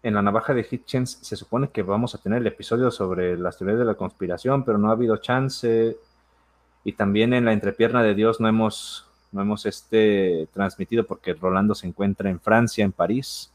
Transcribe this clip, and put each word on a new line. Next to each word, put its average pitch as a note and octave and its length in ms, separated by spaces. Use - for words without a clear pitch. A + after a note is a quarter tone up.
en A2 120
La G2+ 80
Navaja G#2+ 300
de A#2+ 160
Hitchens B2+ 540
se - 140
supone C3+ 340
que G#2+ 120
vamos G#2 320
a - 40
tener A2 220
el A2+ 60
episodio A#2+ 440
sobre F2+ 480
las F2+ 180
teorías G2+ 220
de B2 80
la G#2+ 80
conspiración, G2 720
pero A2 120
no G#2 140
ha - 20
habido A2+ 260
chance. A#2 800
Y G#2 80
también G#2+ 420
en A#2+ 100
La A2+ 80
Entrepierna A2+ 500
de G#2 120
Dios A2 260
no A2+ 80
hemos, - 580
no G2 100
hemos, G#2 240
este, G2 840
transmitido G2 540
porque F2+ 280
Rolando F#2 400
se - 120
encuentra G2 440
en F2+ 100
Francia, A2 440
en F#2+ 80
París. G#2+ 640